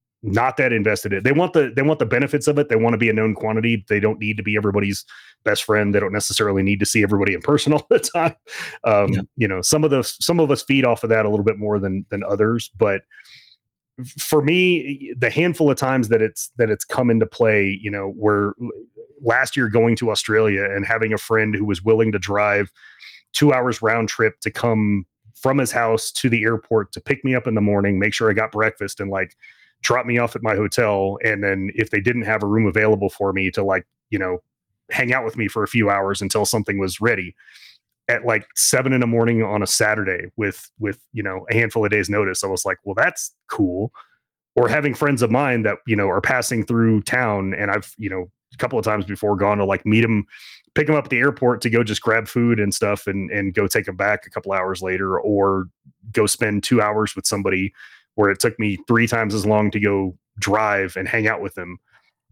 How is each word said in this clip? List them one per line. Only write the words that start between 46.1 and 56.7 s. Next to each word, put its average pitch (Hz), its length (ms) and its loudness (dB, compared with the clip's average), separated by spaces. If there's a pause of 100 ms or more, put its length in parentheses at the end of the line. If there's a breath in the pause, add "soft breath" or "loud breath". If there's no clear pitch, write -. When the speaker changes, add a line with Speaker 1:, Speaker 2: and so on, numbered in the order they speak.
Speaker 1:
passing 123 460 0
through 113 360 2
town, 104 520 -2
and 101 160 -4
I've, 104 280 -4
you 101 120 -8
know, 92 180 -8 (240)
a - 40 -20
couple 123 240 -2
of 98 40 -4
times 107 200 0
before 101 320 -2
gone 101 220 0
to, 101 60 0
like, 95 220 -2
meet 110 160 4
'em, 110 220 0 (500 loud breath)
pick 151 140 0
'em 151 80 4
up 143 80 0
at - 60 -18
the 123 80 0
airport 123 420 2
to 120 100 -2
go 117 140 2
just 107 180 -4
grab 110 240 0
food 120 320 2
and 101 160 0
stuff 104 320 -2
and, 98 240 -4
and 98 240 -4
go 101 140 0
take - 180 -2
'em 90 100 -8
back 101 300 -2
a - 40 -20
couple 98 220 -8
hours 95 300 -4
later, 92 380 -2
or 98 480 0 (420)
go 107 160 2
spend 104 380 -2
two 120 180 2